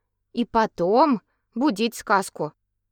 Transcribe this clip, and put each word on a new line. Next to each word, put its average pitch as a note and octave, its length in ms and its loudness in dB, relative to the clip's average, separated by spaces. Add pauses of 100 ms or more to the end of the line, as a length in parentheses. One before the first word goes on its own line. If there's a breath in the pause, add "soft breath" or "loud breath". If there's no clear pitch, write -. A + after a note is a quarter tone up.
(320)
И A#3+ 120 -2
потом A3 800 0 (320)
будить A#3 400 -2
сказку". - 580 -2 (400)